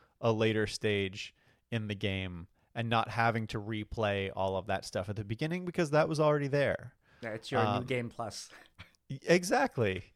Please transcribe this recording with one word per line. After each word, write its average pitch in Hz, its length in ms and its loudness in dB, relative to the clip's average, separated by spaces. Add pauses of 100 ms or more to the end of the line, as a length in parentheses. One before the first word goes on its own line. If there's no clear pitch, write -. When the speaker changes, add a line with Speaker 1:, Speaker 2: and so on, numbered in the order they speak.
(200)
Speaker 1:
a 120 100 4
later 110 360 4
stage 101 680 -2 (360)
in 110 180 -4
the 107 60 -4
game 95 520 -4 (280)
and 117 140 -2
not 113 220 2
having 113 380 2
to 113 120 -6
replay 104 760 -2
all 95 220 0
of 92 100 -4
that 95 200 -2
stuff 98 240 -4
at 101 60 -8
the 110 80 -6
beginning 160 420 -4
because 170 240 0
that 151 180 4
was 156 100 -2
already 151 300 2
there. 131 460 0 (260)
Speaker 2:
Yeah, 113 100 -8
it's 110 220 -10
your 120 80 2
new 113 80 4
Speaker 1:
Um, 104 160 0
Speaker 2:
game 123 240 -4
plus. - 400 -10 (640)
Speaker 1:
y-, 135 160 -8
exactly. 180 800 2 (120)